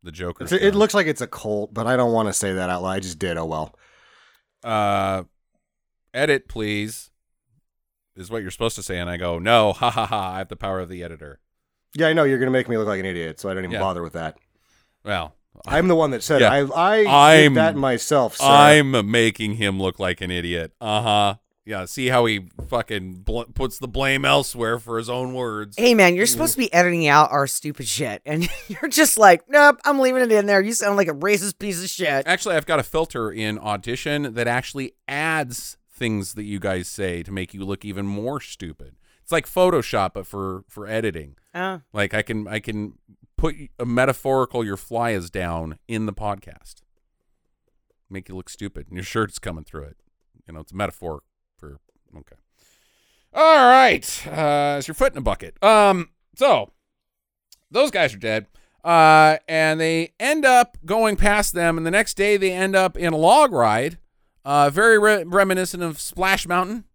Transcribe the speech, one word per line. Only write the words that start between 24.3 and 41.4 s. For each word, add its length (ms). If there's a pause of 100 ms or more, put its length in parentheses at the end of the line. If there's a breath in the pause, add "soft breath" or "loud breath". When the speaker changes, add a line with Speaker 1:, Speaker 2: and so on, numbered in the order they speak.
Speaker 1:
for 180
his 120
own 240
words. 440
Speaker 3:
Hey, 180
man, 200
you're 100
Speaker 2:
Mm. 40
Speaker 3:
supposed 240
to 60
be 140
editing 340
out 220
our 160
stupid 420
shit, 380
and 220 (120)
<laughs> 100
you're 200
just 280
like, 320
"Nope, 340
I'm 160
leaving 220
it 100
in 140
there. 160
You 100
sound 240
like 140
a 40
racist 460
piece 240
of 60
shit." 360
Speaker 1:
Actually, 300
I've 100
got 140
a 40
filter 500
in 260
Audition 760
that 120
actually 460 (160)
adds 680 (140)
things 440
that 80
you 160
guys 280
say 360
to 100
make 200
you 120
look 180
even 220
more 340
stupid. 560 (260)
It's 120
like 120
Photoshop, 680
but 120
for, 440
for 180
editing. 480 (180)